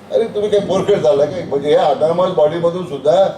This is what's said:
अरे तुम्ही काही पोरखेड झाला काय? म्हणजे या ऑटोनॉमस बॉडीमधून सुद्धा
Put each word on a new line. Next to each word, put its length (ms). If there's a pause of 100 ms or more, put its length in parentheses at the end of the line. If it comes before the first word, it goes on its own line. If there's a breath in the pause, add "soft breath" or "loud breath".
(140)
अरे 100
तुम्ही 260
काही 160
पोरखेड 320
झाला 260
काय? 180
म्हणजे 300
या 100
ऑटोनॉमस 520
बॉडीमधून 520
सुद्धा 520